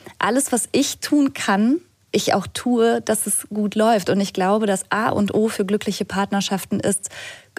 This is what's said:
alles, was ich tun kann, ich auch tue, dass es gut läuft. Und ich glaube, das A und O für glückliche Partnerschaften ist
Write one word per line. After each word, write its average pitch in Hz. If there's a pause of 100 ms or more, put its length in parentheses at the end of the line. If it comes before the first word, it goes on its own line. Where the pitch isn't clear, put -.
(180)
alles, 240
was -
ich -
tun 277
kann, 220 (300)
ich -
auch 196
tue, 233
dass 220
es -
gut 208
läuft. 214
Und 196
ich 196
glaube, 202
das 196
A 220
und 202
O 220
für 208
glückliche 202
Partnerschaften 196
ist - (500)